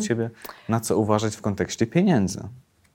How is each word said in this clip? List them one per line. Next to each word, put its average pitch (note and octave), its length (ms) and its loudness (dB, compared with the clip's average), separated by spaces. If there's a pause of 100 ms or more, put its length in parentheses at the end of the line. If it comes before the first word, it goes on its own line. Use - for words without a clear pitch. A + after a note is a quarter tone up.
ciebie, A2+ 260 -2 (380)
na A2+ 120 2
co G2 180 0
uważać G#2+ 380 2
w - 60 -16
kontekście G2 440 -2
pieniędzy? D#3+ 540 2 (540)